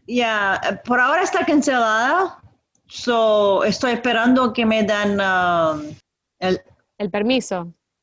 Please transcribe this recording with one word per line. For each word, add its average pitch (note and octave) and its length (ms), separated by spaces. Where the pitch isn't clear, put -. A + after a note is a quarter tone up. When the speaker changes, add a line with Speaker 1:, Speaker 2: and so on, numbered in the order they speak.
Speaker 1:
ya, G#3+ 640
eh, G3 160
por B3 140
ahora C#4+ 240
está F4+ 220
cancelada. C4+ 920
So, G#3+ 760
estoy A#3 280
esperando A#3+ 600
que A#3 140
me A3 180
dan, G#3 360
um, E3+ 760
el F#3 200
Speaker 2:
El G#3 140
permiso. G#3 600